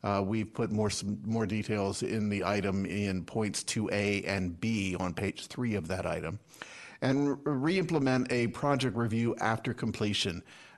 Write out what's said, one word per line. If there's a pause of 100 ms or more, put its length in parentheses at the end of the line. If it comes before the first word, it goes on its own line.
Uh,
we've
put
more,
some
more
details
in
the
item
in
points
two
A
and
B
on
page
three
of
that
item. (640)
And
re-implement
a
project
review
after
completion. (340)